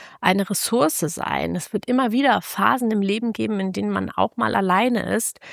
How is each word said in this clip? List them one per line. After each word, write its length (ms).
eine 280
Ressource 520
sein. 560
Es 160
wird 140
immer 260
wieder 280
Phasen 520
im 100
Leben 300
geben, 260
in 140
denen 180
man 200
auch 260
mal 180
alleine 580
ist. 280